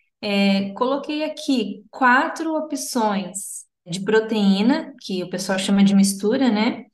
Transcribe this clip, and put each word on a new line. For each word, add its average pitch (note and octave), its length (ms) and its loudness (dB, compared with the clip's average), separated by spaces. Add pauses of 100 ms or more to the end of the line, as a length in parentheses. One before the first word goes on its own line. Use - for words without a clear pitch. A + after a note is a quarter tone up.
(220)
é, G3 520 0
coloquei C#4 500 -2
aqui B3 680 -4
quatro D#4 640 2
opções A3 1080 -4 (200)
de F3+ 200 -8
proteína, A3 960 2
que F#3 240 -6
o F3 60 -10
pessoal F#3+ 280 -4
chama G3 240 2
de G3 140 6
mistura, A3 520 2
né? A3 460 0